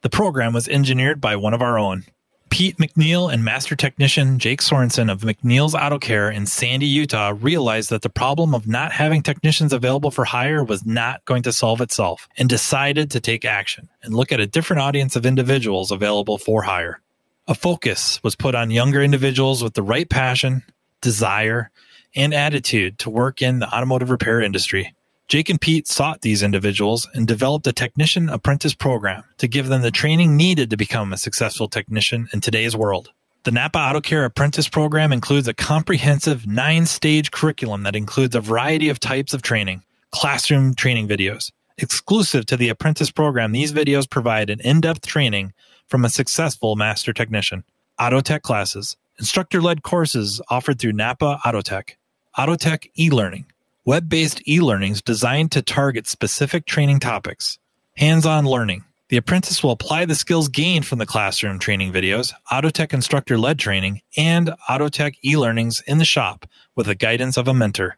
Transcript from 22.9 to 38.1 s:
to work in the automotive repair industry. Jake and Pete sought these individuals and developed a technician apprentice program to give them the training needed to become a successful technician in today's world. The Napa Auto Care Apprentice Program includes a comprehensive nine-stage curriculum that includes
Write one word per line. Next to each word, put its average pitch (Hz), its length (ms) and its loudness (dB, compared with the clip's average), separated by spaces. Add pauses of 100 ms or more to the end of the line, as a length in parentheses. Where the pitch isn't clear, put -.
to - 100 -6
work 120 320 0
in 127 180 2
the 107 160 -4
automotive 127 340 0
repair 117 300 2
industry. 98 540 -2 (360)
Jake 151 200 2
and 170 100 2
Pete 160 280 0
sought - 340 -2
these 107 220 0
individuals 104 680 0
and 113 120 0
developed 131 400 0
a 131 60 0
technician 160 580 0
apprentice 143 440 0
program 101 500 -2 (140)
to 120 100 -2
give 131 220 -2
them 131 120 2
the 120 80 2
training 156 460 4
needed 151 340 4
to 110 80 -2
become 101 360 -2
a 92 40 -6
successful 107 520 -4
technician 110 640 -4
in 104 80 -4
today's 110 340 0
world. 101 340 -2 (340)
The - 80 0
Napa 131 280 0
Auto 147 220 0
Care 147 240 0
Apprentice 143 420 0
Program 151 460 2
includes 135 340 2
a 113 60 -2
comprehensive 143 920 0
nine-stage 151 840 2
curriculum 113 520 -2
that 101 120 -4
includes 117 400 0